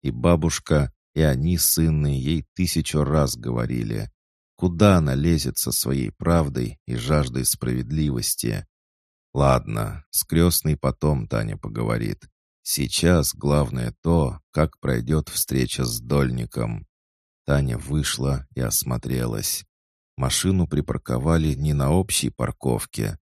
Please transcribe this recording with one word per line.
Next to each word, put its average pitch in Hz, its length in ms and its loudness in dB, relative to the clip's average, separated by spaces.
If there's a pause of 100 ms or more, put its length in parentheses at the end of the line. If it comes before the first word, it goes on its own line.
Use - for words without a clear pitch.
И 69 80 -2
бабушка, 78 800 2 (240)
и 76 60 0
они 76 380 2
с - 180 0
Инной 76 380 2
ей 71 400 -2
тысячу 80 500 0
раз 71 320 2
говорили. 58 720 -4 (460)
Куда 92 420 6
она 71 160 2
лезет 73 440 0
со - 120 -4
своей 64 420 -2
правдой 69 760 0
и 60 80 -6
жаждой 64 500 0
справедливости? 62 1200 -2 (680)
Ладно, 58 760 0
с - 140 -2
крестной 80 540 2
потом 67 500 0
Таня 55 300 -4
поговорит. 55 720 -4 (320)
Сейчас 78 720 2
главное 65 680 0
то, 80 380 2 (100)
как - 280 0
пройдет 67 500 0
встреча 65 560 -2
с 58 160 -4
Дольником. 60 840 -2 (580)
Таня 69 320 0
вышла 67 760 -2
и 65 60 -6
осмотрелась. 60 1040 -4 (520)
Машину 92 500 2
припарковали 73 840 0
не 73 180 0
на 71 180 2
общей 90 380 0
парковке 57 880 -4 (100)